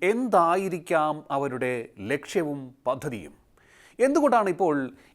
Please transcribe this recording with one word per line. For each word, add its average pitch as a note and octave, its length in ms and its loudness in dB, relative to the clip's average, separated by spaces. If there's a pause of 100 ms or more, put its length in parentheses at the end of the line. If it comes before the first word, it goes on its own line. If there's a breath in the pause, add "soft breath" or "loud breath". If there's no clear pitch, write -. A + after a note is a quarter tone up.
എന്തായിരിക്കാം F3 1300 2
അവരുടെ B2+ 580 -2 (100)
ലക്ഷ്യവും C#3 760 -4 (120)
പദ്ധതിയും? B2 480 -6 (640 soft breath)
എന്തുകൊണ്ടാണ് B3 520 4
ഇപ്പോൾ D3+ 400 0 (240 soft breath)